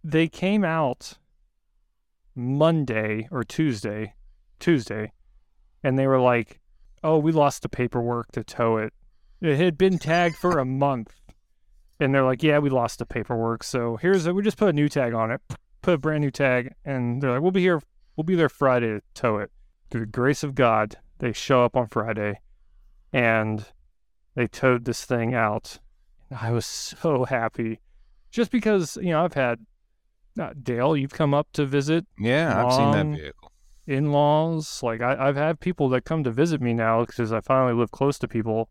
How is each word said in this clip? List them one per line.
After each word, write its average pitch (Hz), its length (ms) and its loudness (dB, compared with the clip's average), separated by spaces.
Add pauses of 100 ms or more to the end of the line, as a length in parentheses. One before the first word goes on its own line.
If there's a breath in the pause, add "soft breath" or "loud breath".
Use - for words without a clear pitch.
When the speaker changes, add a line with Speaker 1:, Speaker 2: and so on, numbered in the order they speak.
Speaker 1:
They 160 240 2
came 202 340 0
out 160 520 -2 (1200)
Monday 127 960 0
or 127 140 -4
Tuesday, 107 680 -4 (460)
Tuesday, 110 520 -2 (720)
and 131 160 2
they 135 80 2
were 135 140 4
like, 120 400 2 (420)
"Oh, 156 160 2
we 156 140 2
lost 147 300 2
the - 60 -8
paperwork 120 640 -4
to 117 120 -6
tow 113 320 0
it." 110 160 -4 (480)
It 156 160 2
had 165 220 2
been 185 200 4
tagged 165 380 0
for 175 220 0
a 131 60 0
month. 131 500 -2 (880)
And 135 140 2
they're 135 100 4
like, 131 200 0
"Yeah, 147 160 4
we 143 100 0
lost 120 300 -2
the 117 60 -6
paperwork, 113 580 -4
so 117 320 -4
here's 180 300 2
a, 175 60 0
we 196 100 -2
just 208 140 0
put 214 120 2
a 170 40 2
new 147 160 2
tag 123 260 -2
on 113 180 -2
it, - 80 -6 (420)
put 180 120 2
a 151 40 -2
brand 151 240 -2
new 139 80 0
tag." 127 420 0 (120)
And 127 360 -4
they're 135 120 0
like, 131 100 -2
"We'll 180 80 2
be 190 100 0
here, 175 220 2 (340)
we'll 156 80 -6
be 180 120 0
there 160 120 4
Friday 127 380 2
to 107 160 -4 (120)
tow 110 240 0
it." 104 120 -6 (400)
Through 113 120 -6
the 107 40 -8
grace 131 380 0
of 139 100 -6
God, 113 420 4 (220)
they 120 140 -4
show 127 320 2
up 117 120 0
on 120 120 -2
Friday, 107 500 -4 (720)
and 110 520 0 (720)
they 123 100 0
towed 123 380 0
this 120 200 -6
thing 120 300 -2
out. 110 460 -2 (500)
I 117 220 -6
was 117 140 -2
so - 580 -4
happy, 113 560 -4 (500)
just 233 220 -2
because, 208 460 0
you 180 120 -2
know, 160 140 2
I've 170 100 -2
had, 120 320 -2 (720)
uh, 170 140 -8 (100)
Dale, 123 340 0
you've 139 180 -4
come 147 200 0
up 147 200 0
to 147 120 0
visit. 143 400 0 (100)
Speaker 2:
Yeah, 117 480 0
I've 123 100 2
seen 131 180 4
that - 140 2
Speaker 1:
Mom, 151 100 -4
Speaker 2:
vehicle. - 360 -16 (360)
Speaker 1:
in-laws, 151 960 2
like, 113 160 -2
I, 123 160 0 (100)
I've 139 100 2
had 156 220 -2
people 156 300 -2
that 127 160 0
come 160 180 -2
to 131 80 0
visit 147 300 0
me 120 140 0
now 113 320 2
'cause 113 260 -4
I 110 80 0
finally 131 320 2
live 117 180 0
close 139 300 -2
to - 80 -4
people 113 420 -4